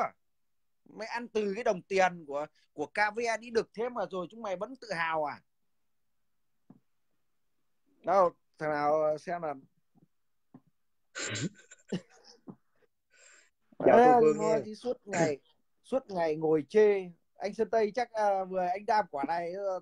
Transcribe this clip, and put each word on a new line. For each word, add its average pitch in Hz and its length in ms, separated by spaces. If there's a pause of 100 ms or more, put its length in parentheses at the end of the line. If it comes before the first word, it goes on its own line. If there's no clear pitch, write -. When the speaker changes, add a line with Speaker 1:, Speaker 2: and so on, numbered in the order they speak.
(840)
Speaker 1:
Mày 208 220
ăn 233 200
từ 208 280
cái 233 80
đồng 202 180
tiền 180 460
của, 143 180 (280)
của 147 120
K 208 300
V 226 40 (100)
A 220 80
đĩ 233 120
đực 226 240
thế 233 160
mà 240 220
rồi 185 200
chúng 226 100
mày 202 140
vẫn 226 260
tự 440 120
hào 165 320
à? 127 160 (2500)
Đâu, 175 280 (260)
thằng 156 120
nào 151 480
xem 175 240
là 151 120 (1600)
Speaker 2:
<laughs> - 540 (2250)
Chào - 120
Speaker 1:
Ê, 240 80
Speaker 2:
Thu 247 160
Phương 226 160
Speaker 1:
nói 214 140
Speaker 2:
nha. 220 140
Speaker 1:
chứ 214 100
suốt 247 300
ngày, 165 320 (240)
<clears throat> - 220
suốt 254 260
ngày 170 260
ngồi 156 340
chê. 202 420 (240)
Anh 202 180
Sơn 214 160
Tây 220 260
chắc, 240 160
à, 202 320
vừa 185 220
anh 190 200
đam 214 260
quả 139 160
này, 170 260
ờ, 190 280